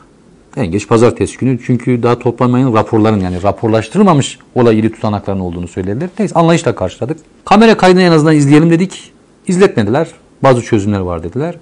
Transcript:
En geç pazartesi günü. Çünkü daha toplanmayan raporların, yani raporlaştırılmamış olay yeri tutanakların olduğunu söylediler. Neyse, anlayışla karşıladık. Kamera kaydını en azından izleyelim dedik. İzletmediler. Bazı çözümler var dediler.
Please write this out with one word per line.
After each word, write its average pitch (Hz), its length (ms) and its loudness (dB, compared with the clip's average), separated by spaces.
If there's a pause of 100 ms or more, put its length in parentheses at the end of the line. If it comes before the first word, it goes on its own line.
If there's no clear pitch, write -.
(580)
En 95 140 -4
geç 101 160 -4
pazartesi 113 500 0
günü. 123 280 -2
Çünkü 123 380 -2
daha 120 160 0
toplanmayan 123 540 0
raporların, 107 460 2
yani 90 240 -4
raporlaştırılmamış 120 960 0 (160)
olay 117 220 4
yeri 110 140 0
tutanakların 104 480 -6
olduğunu 87 280 -8
söylediler. 104 420 -8 (100)
Neyse, 202 160 -4
anlayışla 165 400 2
karşıladık. 117 420 -6 (280)
Kamera 220 320 4
kaydını 185 240 4
en 175 100 2
azından 156 240 4
izleyelim 147 340 4
dedik. 170 420 -2 (360)
İzletmediler. 160 600 0 (360)
Bazı 127 180 4
çözümler 104 380 -2
var 87 240 -6
dediler. 139 380 -8